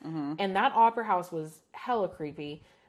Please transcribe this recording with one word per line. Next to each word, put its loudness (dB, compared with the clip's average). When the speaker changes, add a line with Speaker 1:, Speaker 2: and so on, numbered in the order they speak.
Speaker 1:
Mm-hmm. -4
Speaker 2:
And 0
that 4
opera 4
house 0
was -8
hella -2
creepy. -10